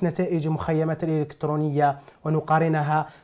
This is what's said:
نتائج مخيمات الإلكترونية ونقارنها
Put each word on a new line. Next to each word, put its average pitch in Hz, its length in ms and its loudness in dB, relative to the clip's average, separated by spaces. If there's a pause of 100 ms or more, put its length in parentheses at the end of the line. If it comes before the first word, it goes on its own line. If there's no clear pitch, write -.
نتائج 170 460 0
مخيمات 160 560 0
الإلكترونية 147 920 0 (260)
ونقارنها 156 840 2 (160)